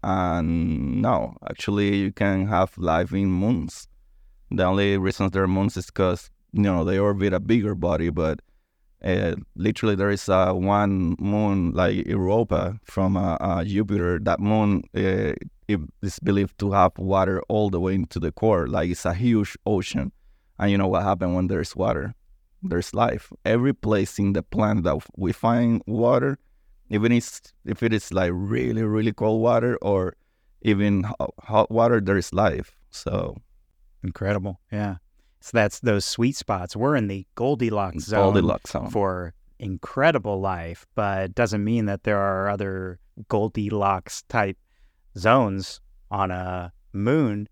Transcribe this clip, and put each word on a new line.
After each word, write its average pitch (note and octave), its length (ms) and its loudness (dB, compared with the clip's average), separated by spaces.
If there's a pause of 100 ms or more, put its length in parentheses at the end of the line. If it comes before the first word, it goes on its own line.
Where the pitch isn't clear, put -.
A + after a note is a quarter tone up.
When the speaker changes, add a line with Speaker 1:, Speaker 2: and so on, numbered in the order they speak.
Speaker 1:
And E2 960 0
no, G#2 340 0 (140)
actually, G2+ 480 0
you G2 140 0
can G2 360 0
have F#2+ 300 0
life F2 360 0
in G2 160 2
moons. F#2 580 -2 (640)
The F2+ 140 0
only G2 320 2
reasons F#2+ 340 0
there F#2+ 120 2
are F#2+ 40 2
moons F#2+ 300 0
is F2+ 140 -8
'cause, F2+ 380 0 (240)
you G#2 100 2
know, F#2 220 2
they F#2 120 0
orbit G2+ 360 2
a F#2 60 2
bigger G#2 360 2
body, E2+ 340 0
but, D#2 320 -2 (600)
uh, F#2 320 0 (200)
literally G#2 400 0
there G2 140 0
is, G2+ 200 -4
uh, F#2 240 4
one F#2+ 680 2
moon, G2+ 540 0
like F#2 340 0
Europa, G2+ 760 0
from, F#2+ 340 0
uh, F#2 220 0
uh, F2 240 -2
Jupiter. G2 560 0
That F2 200 0
moon, G#2 440 2 (120)
uh, F#2+ 380 0 (340)
it G#2 120 0 (220)
is G2 180 -6
believed G2 400 0
to G2+ 120 -2
have F#2+ 260 4
water F#2+ 520 0
all G#2+ 200 2
the F#2+ 100 0
way F#2 160 0
into F2 240 -2
the E2 120 -2
core. F#2+ 360 2
Like, D#2+ 220 -2
it's - 160 -4
a F2+ 80 0
huge A2 520 2
ocean. G#2 460 -2 (460)
And G2+ 140 2
you G2+ 60 4
know F#2+ 100 2
what F#2 160 2
happens F#2 320 0
when F#2 120 2
there's E2+ 280 -2
water? F#2+ 400 -2 (480)
There's F2+ 300 -4
life. A#2 380 -2 (140)
Every A#2+ 280 2
place G#2 460 -2
in G2+ 140 2
the - 100 -2
planet G#2 420 0
that D2 120 2 (180)
we F#2 160 -2
find A#2 560 2
water, B2 500 2 (520)
even G#2+ 240 4
if, - 260 0 (260)
if - 180 -6
it A2 100 2
is, - 180 -4
like, F2+ 220 0
really, A2+ 500 -2
really G#2+ 300 0
cold A2 280 0
water A#2 400 2
or F#2+ 340 0 (480)
even G2+ 400 2
ho-, - 300 -6 (100)
hot G#2+ 280 2
water, A2+ 300 2
there G2 160 2
is - 160 -4
life. F#2+ 420 0 (140)
So - 480 -6 (680)
Speaker 2:
Incredible. G2 560 -4 (120)
Yeah. G#2 240 -4 (460)
So - 120 -18
that's G#2+ 280 2
those G#2 240 2
sweet B2 300 0
spots. F2+ 400 -6
We're C3 200 0
in A2+ 120 0
the G2 180 -6 (100)
Goldilocks A2 680 -2
zone G2+ 180 2 (100)
Speaker 1:
Goldilocks - 380 2
zone. - 180 -6
Speaker 2:
for F#2 440 -4 (260)
incredible G#2+ 840 -2
life, F2+ 440 -6 (100)
but G2 280 -2
it F#2 120 -8
doesn't G#2+ 280 0
mean A2 220 0
that G2 180 -4
there G#2+ 140 0
are G2 320 0
other F#2+ 500 -6 (300)
Goldilocks G2+ 920 -2
type G2+ 340 -2 (600)
zones G2+ 640 2 (300)
on G2 200 -2
a F2+ 400 -6 (220)
moon G#2+ 580 0